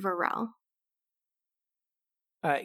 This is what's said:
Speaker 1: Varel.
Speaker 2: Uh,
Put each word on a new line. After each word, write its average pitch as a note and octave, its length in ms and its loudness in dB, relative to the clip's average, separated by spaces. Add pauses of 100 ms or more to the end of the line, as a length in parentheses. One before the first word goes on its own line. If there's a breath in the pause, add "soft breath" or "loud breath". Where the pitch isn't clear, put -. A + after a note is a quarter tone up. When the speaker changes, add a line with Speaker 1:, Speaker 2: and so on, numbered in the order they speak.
Speaker 1:
Varel. F#3+ 480 0 (1900)
Speaker 2:
Uh, C#3+ 220 2